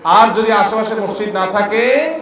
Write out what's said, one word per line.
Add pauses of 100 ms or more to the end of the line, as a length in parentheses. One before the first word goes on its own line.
আর
যদি
আশেপাশে
মসজিদ
না
থাকে